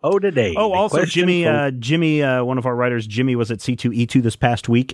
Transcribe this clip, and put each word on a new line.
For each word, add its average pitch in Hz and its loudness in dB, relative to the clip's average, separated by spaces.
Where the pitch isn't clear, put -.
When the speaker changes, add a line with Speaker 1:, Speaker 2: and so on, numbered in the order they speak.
Speaker 1:
Oh, 196 2
today. 143 0
Speaker 2:
Oh, 220 0
Speaker 1:
The 190 0
Speaker 2:
also, 196 0
Speaker 1:
question 170 0
Speaker 2:
Jimmy, 180 2
Speaker 1:
for 160 2
Speaker 2:
uh, 143 0
Jimmy, 151 0
uh, 131 0
one 127 -2
of 120 -4
our 123 -2
writers, 120 -2
Jimmy 123 0
was 113 0
at 107 -6
C 123 -2
two 120 -2
E 117 2
two 127 2
this 113 0
past - -2
week, 120 0